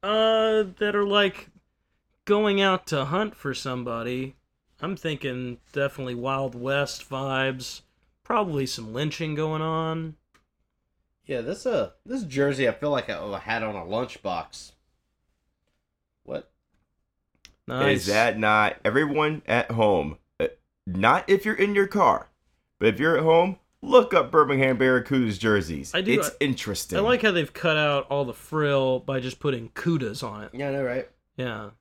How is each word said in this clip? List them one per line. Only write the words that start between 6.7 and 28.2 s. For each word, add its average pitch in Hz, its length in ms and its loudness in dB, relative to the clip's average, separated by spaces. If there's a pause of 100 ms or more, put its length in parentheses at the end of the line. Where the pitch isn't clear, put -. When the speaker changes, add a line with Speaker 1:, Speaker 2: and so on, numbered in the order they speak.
Speaker 1:
vibes. 135 720 -4 (420)
Probably 180 420 0
some 110 280 -8
lynching 151 420 -4
going 156 260 -2
on. 160 560 -4 (1080)
Speaker 2:
Yeah, 135 140 -6
this, 127 260 -8
uh, 180 260 -2 (140)
this 247 180 -8
jersey 139 440 0
I 110 60 2
feel 147 160 -4
like 131 200 -2
I, 85 140 -6
I 98 160 -6
had 110 240 -4
on 107 140 -6
a 85 80 -10
lunchbox. 98 880 -8 (1500)
What? - 280 -10 (1160)
Speaker 1:
Nice. 131 340 0
Speaker 3:
Is 87 60 -6
that 107 300 2
not, 107 460 2
everyone 147 640 0
at 120 240 0
home, 98 460 2 (240)
uh, 82 60 0 (380)
not 120 440 2
if 190 160 4
you're 214 100 0
in 202 180 0
your 196 140 4
car, 175 400 2 (520)
but 107 100 6
if 98 100 -2
you're 156 180 2
at 151 60 0
home, 170 360 4 (220)
look - 320 6
up 147 160 4
Birmingham 135 480 4
Barracudas 127 640 2
jerseys. 85 560 0
Speaker 1:
I - 60 0
do, 214 180 2
Speaker 3:
It's 151 100 -2
Speaker 1:
I, - 120 -12
Speaker 3:
interesting. 135 560 -4
Speaker 1:
I 190 40 0
like 247 200 2
how 220 100 2
they've 170 220 -2
cut 160 240 0
out 147 320 0
all 143 160 -2